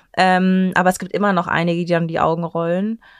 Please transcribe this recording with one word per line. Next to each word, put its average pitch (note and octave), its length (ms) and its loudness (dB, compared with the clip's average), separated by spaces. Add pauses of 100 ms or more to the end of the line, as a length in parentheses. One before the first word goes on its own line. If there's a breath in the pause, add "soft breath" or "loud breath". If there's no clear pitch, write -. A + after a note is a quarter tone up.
(160 loud breath)
Ähm, F#3 580 2
aber F3+ 140 2
es F#3 100 0
gibt F#3 140 -12
immer G3+ 220 0
noch E3+ 120 0
einige, E3+ 380 -2
die E3+ 80 -4
dann E3 160 0
die E3 120 -4
Augen E3 240 0
rollen. F3 580 -4 (180 loud breath)